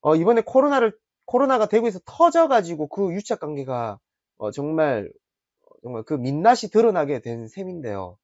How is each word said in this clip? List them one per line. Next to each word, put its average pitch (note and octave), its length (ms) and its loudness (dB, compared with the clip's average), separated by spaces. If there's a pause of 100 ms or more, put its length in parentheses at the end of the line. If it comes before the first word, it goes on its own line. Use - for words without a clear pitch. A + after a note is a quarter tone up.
어, D3+ 120 4
이번에 G#3+ 280 4
코로나를, C4 540 2 (280)
코로나가 B3+ 420 2
대구에서 A3 380 0
터져가지고 A#3+ 840 2
그 F#3+ 260 -2
유착 G3+ 260 -6
관계가, B2+ 580 -6 (400)
어, G#2+ 120 -4
정말, C#3+ 600 -2 (720)
정말 A#2 220 -10
그 D#3 100 -4
민낯이 D#3 560 2
드러나게 E3+ 500 2
된 A#2 280 -10
셈인데요. A2+ 760 -10